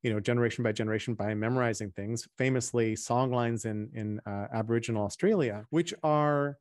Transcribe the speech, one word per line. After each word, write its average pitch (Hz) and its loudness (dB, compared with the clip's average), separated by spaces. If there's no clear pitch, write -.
you 117 2
know, 107 0
generation 120 2
by 113 2
generation 110 -2
by 107 -2
memorizing 110 0
things, 110 -6
famously 120 2
songlines 120 0
in, 107 -4
in, 107 -4
uh, 101 -6
Aboriginal 113 0
Australia, 120 0
which 170 0
are 147 2